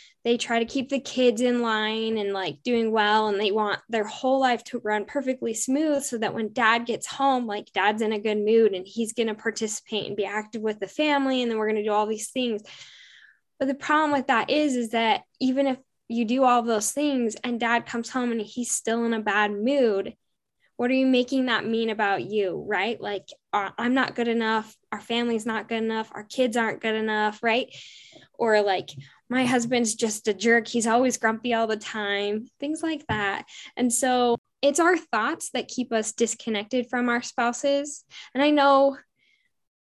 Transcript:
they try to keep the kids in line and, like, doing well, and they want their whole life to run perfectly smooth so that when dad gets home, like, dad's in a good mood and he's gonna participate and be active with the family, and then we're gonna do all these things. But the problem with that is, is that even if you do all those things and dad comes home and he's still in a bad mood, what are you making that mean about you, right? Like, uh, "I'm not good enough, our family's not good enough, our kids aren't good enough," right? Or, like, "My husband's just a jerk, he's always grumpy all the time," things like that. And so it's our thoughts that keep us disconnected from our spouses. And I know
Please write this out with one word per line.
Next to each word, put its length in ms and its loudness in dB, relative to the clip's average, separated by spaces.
they 140 2
try 220 -2
to 60 0
keep 240 -4
the 100 -2
kids 420 2
in 200 2
line 560 -2
and, 140 -2
like, 320 -6
doing 280 0
well, 360 4
and 120 0
they 120 0
want 280 0
their 140 0
whole 360 0
life 260 2
to 140 -8
run 260 -2
perfectly 480 -4
smooth 500 0
so 140 -6
that 160 -4
when 200 -6
dad 320 2
gets 220 -4
home, 400 0
like, 260 -8
dad's 280 2
in 120 0
a 60 -2
good 180 0
mood 360 4
and 140 -6
he's 260 -4
gonna 200 -2
participate 720 -6
and 80 -8
be 100 -2
active 360 -6
with 180 -4
the 80 -6
family, 540 0
and 80 -2
then 80 -2
we're 100 0
gonna 160 0
do 80 -2
all 140 2
these 240 -6
things. 320 -4
But 80 0
the 80 0
problem 360 2
with 160 0
that 220 2
is, 260 2
is 140 -2
that 340 2
even 280 2
if 100 -2
you 180 -2
do 180 2
all 200 4
those 280 0
things 520 0
and 160 -4
dad 260 0
comes 240 -6
home 220 -2
and 100 -2
he's 300 -6
still 340 -2
in 80 0
a 80 -2
bad 300 2
mood, 640 0
what 120 -2
are 60 2
you 100 2
making 400 2
that 180 0
mean 280 -2
about 320 0
you, 440 -2
right? 320 -2
Like, 280 -8
uh, 240 -2
"I'm 160 0
not 220 0
good 120 -2
enough, 480 -2
our 80 -8
family's 460 -2
not 240 -6
good 140 -4
enough, 280 -4
our 120 -12
kids 340 -2
aren't 240 -2
good 140 0
enough," 480 -2
right? 240 2
Or, 300 4
like, 260 0
"My 160 2
husband's 480 2
just 340 -2
a 60 2
jerk, 340 4
he's 200 0
always 320 4
grumpy 340 0
all 140 2
the 100 0
time," 680 -4
things 220 -4
like 280 -4
that. 360 -2
And 160 0
so 440 2
it's 160 4
our 180 4
thoughts 540 -4
that 160 -6
keep 260 -6
us 200 -2
disconnected 760 -2
from 200 -2
our 120 0
spouses. 840 -2
And 80 0
I 80 6
know 480 6